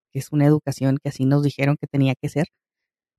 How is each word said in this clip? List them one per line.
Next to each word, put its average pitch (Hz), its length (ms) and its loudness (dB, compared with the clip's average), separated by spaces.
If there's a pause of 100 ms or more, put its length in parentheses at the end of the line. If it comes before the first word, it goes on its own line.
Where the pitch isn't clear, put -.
(120)
que 135 80 -8
es - 120 -10
una 147 160 2
educación 139 560 0
que 143 60 -6
así 131 160 -4
nos 143 180 2
dijeron 143 360 0
que - 60 -14
tenía 135 340 0
que 147 100 -6
ser, 147 180 -2 (720)